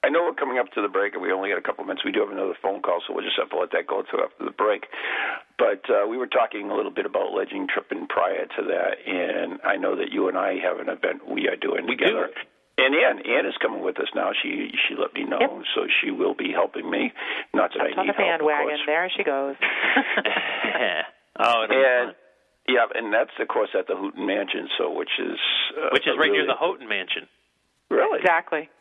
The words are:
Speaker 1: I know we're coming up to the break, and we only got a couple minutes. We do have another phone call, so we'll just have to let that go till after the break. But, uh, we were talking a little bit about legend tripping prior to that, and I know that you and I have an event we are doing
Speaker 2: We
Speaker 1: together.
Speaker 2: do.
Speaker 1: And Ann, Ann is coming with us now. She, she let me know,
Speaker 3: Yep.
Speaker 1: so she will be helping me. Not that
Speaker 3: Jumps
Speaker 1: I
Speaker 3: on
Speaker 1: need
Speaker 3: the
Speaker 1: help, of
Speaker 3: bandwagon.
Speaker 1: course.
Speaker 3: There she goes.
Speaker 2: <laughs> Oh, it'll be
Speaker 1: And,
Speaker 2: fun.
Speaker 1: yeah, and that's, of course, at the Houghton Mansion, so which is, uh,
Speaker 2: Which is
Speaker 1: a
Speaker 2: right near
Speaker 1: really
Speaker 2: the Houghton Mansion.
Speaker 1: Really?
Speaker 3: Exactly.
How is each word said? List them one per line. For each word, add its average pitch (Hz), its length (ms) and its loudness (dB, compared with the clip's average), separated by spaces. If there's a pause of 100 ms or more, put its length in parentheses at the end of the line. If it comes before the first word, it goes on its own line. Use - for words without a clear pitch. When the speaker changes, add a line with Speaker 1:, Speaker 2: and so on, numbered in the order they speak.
Speaker 1:
I 135 60 6
know 165 120 4
we're 165 160 0
coming 127 200 0
up 120 140 0
to 113 100 -2
the 101 60 0
break, 101 260 0
and 90 80 -4
we 92 100 0
only 95 160 -2
got 95 100 0
a 90 40 -6
couple - 220 -4
minutes. 92 200 -4
We 104 80 -2
do 104 80 2
have 101 100 0
another 95 320 -4
phone 98 180 -2
call, 87 260 0
so - 80 -8
we'll 82 100 -4
just - 160 -2
have - 100 -2
to 85 80 -2
let 87 140 -2
that 85 160 0
go 98 140 0
till - 200 -2
after - 220 -6
the - 100 -4
break. 104 320 2 (720)
But, 104 320 2
uh, 104 160 4
we 117 100 -2
were 135 120 -2
talking 110 420 0
a 104 60 -2
little 98 160 -2
bit 98 140 -2
about 95 260 0
legend 98 380 -2
tripping - 360 -4
prior 92 400 0
to - 240 -6
that, 90 240 0 (120)
and 90 580 -2
I 98 120 2
know 95 200 -2
that - 160 -4
you 92 160 2
and 92 100 -2
I 95 240 0
have 90 160 0
an - 100 -6
event - 380 -4
we - 220 -2
are - 80 0
doing - 300 -2
Speaker 2:
We - 100 -2
Speaker 1:
together. 90 380 2
Speaker 2:
do. - 60 -10 (380)
Speaker 1:
And 135 160 6
Ann, 196 320 4
Ann 123 200 2
is 123 160 -4
coming 98 200 0
with 92 160 -2
us - 160 0
now. 95 160 0 (120)
She, - 280 -4 (160)
she - 80 -2
let - 200 -2
me 143 100 -4
know, - 160 -2
Speaker 3:
Yep. 269 100 4 (240)
Speaker 1:
so - 120 0 (160)
she - 100 -2
will 92 220 0
be 90 180 -4
helping 87 360 0
me. - 220 0 (440)
Not - 180 4
that - 60 -6
Speaker 3:
Jumps - 180 0
Speaker 1:
I - 40 0
Speaker 3:
on 190 60 2
Speaker 1:
need 202 80 0
Speaker 3:
the 202 80 2
Speaker 1:
help, 175 200 4
of 151 40 4
Speaker 3:
bandwagon. 147 200 4 (100)
Speaker 1:
course. 147 100 -4
Speaker 3:
There 170 300 2
she - 80 -2
goes. 139 360 0
Speaker 2:
<laughs> - 640 2 (1120)
Oh, 113 260 4
it'll 107 40 -4
be 123 80 4
Speaker 1:
And, 127 320 6
Speaker 2:
fun. - 80 -12 (520)
Speaker 1:
yeah, 120 260 6
and 113 180 -2
that's, 117 280 2
of 113 80 -2
course, 107 280 2
at 92 100 0
the 92 100 0
Houghton 95 300 -6
Mansion, 98 420 -2 (100)
so 78 140 0
which 80 280 -4
is, - 160 -4 (400)
uh, 156 160 -2
Speaker 2:
Which 151 160 2
is - 80 0
Speaker 1:
a - 20 -4
Speaker 2:
right 156 140 4
near 147 160 2
Speaker 1:
really 135 40 0
Speaker 2:
the 117 40 0
Houghton 151 320 -4
Mansion. 98 400 -4 (600)
Speaker 1:
Really? - 300 2
Speaker 3:
Exactly. 165 500 0 (100)